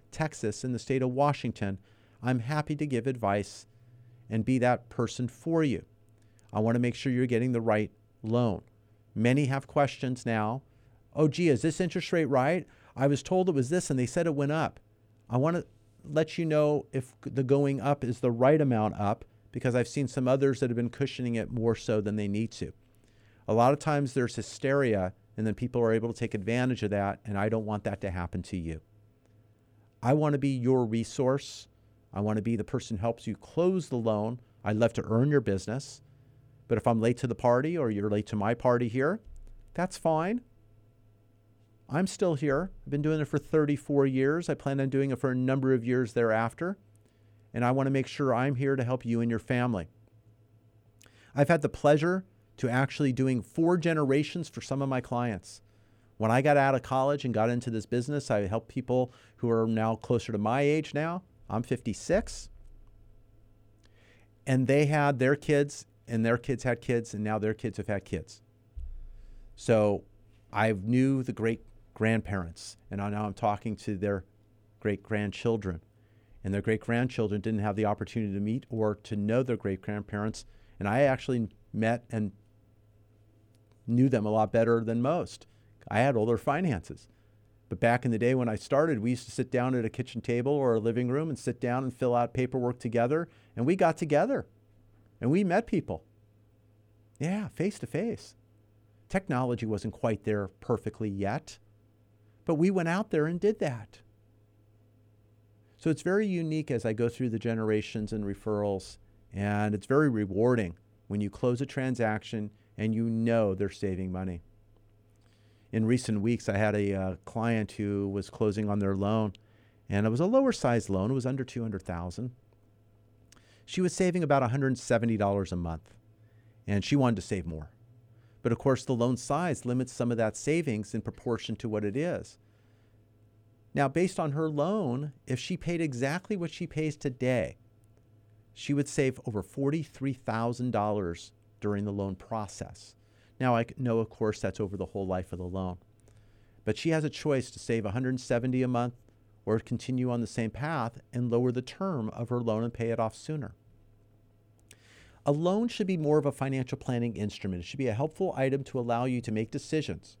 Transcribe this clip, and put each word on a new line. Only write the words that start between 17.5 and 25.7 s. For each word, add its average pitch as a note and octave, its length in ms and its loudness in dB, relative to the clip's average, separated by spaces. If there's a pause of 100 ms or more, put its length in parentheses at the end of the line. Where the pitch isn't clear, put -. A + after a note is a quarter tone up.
up C#3 240 0
is B2 160 -4
the B2 120 2
right B2+ 280 6
amount A2+ 360 2
up, G#2 280 -2 (280)
because B2 240 -2
I've A#2+ 120 2
seen C#3 200 -2
some B2+ 200 -2
others C3+ 320 4
that B2+ 100 0
have A#2 60 -2
been A#2+ 140 0
cushioning B2 460 -4
it A2 160 -4
more A#2 240 2
so A2 260 0
than G#2 140 -2
they G#2 120 -2
need G#2 260 -2
to. - 200 -8 (760)
A - 60 2
lot A#2 180 6
of D3 80 0
times C#3+ 340 0
there's B2 220 0
hysteria, A#2 800 0 (240)
and A2 80 -2
then G#2+ 80 0
people B2 280 -2